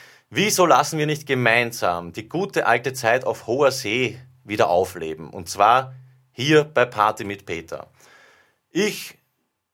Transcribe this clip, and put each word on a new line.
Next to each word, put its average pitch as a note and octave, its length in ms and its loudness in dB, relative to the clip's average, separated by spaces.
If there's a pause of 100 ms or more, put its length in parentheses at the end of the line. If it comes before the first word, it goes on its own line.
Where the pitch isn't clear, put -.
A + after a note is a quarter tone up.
(300)
wieso F#3 360 2
lassen D3 340 4
wir D3+ 60 0
nicht D3+ 220 -4
gemeinsam A2+ 880 0
die - 160 -12
gute F#3 360 -4
alte C#3 280 0
Zeit B2+ 320 0
auf - 200 -4
hoher C3 260 2
See A#2+ 460 -4 (280)
wieder G#2 240 0
aufleben? E2 600 -2
Und F2+ 200 -14
zwar A#2 460 2 (360)
hier D3 320 2
bei B2 220 2
Party G#2+ 400 0
mit G2 200 -10
Peter. D#2+ 440 -10 (800)
Ich - 480 -4 (560)